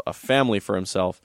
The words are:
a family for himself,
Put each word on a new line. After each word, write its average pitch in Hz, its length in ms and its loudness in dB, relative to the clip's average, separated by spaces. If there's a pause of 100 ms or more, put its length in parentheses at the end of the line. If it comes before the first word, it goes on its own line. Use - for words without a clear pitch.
a 82 80 -4
family 127 460 2
for 101 160 -2
himself, 92 480 -2